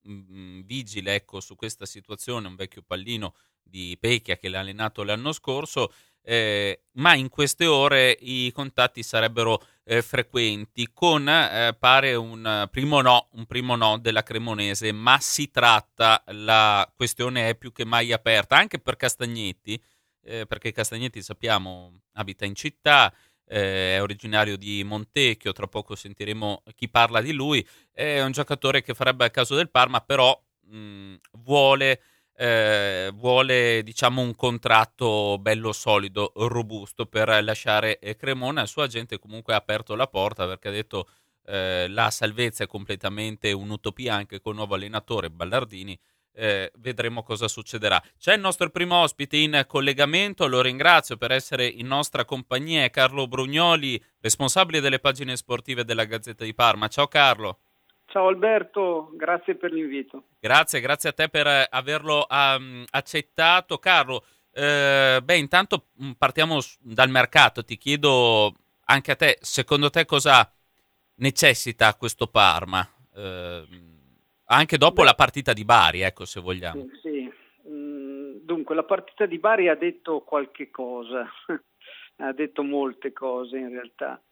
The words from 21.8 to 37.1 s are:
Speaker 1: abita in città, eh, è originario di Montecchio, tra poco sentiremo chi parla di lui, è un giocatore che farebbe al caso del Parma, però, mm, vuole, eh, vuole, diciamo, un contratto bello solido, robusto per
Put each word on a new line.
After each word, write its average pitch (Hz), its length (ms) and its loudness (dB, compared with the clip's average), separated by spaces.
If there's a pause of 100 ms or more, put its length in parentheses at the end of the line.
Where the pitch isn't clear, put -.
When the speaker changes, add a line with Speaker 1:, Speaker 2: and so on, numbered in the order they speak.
Speaker 1:
abita 101 320 -10
in 101 100 -8
città, 147 580 4 (340)
eh, 95 480 -2
è 98 60 0
originario 104 560 -2
di 101 260 -8
Montecchio, 107 680 -2
tra 101 140 -8
poco 104 280 -10
sentiremo 104 680 -10 (120)
chi 120 140 -8
parla 117 320 4
di 151 120 -6
lui, 139 320 -2 (260)
è 143 300 -4
un 135 100 -2
giocatore 139 500 -2
che 127 120 -10
farebbe 127 300 0
al 117 80 2
caso 135 240 -2
del 170 140 -2
Parma, 127 320 2
però, 135 380 4 (340)
mm, 101 420 -18 (280)
vuole, 135 580 4 (340)
eh, 107 800 0
vuole, 123 680 2
diciamo, 123 380 -2
un 120 140 -4
contratto 113 1040 0
bello 110 320 -2
solido, 101 640 -2
robusto 110 720 -6
per 110 360 2